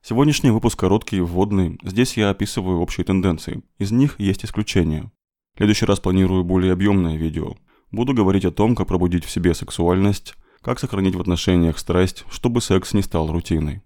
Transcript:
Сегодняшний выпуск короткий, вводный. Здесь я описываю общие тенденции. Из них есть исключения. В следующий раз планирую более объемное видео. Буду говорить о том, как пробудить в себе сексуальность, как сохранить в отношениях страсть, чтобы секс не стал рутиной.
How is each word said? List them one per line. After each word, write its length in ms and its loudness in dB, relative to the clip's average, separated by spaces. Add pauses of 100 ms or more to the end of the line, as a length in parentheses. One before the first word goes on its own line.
Сегодняшний 480 2
выпуск 280 0
короткий, 420 0
вводный. 640 0
Здесь 320 0
я 140 2
описываю 500 -2
общие 240 -4
тенденции. 580 -2 (160)
Из 140 -2
них 260 0
есть 260 -2
исключения. 680 -2 (420)
В 40 -20
следующий 260 2
раз 160 2
планирую 420 2
более 300 2
объемное 440 2
видео. 380 -4 (380)
Буду 220 -2
говорить 320 4
о 40 2
том, 240 2
как 140 -2
пробудить 360 0
в 60 -12
себе 240 0
сексуальность, 800 0 (280)
как 180 -6
сохранить 340 -2
в 60 -6
отношениях 580 2
страсть, 520 0
чтобы 300 -2
секс 340 0
не 80 2
стал 280 -2
рутиной. 560 -4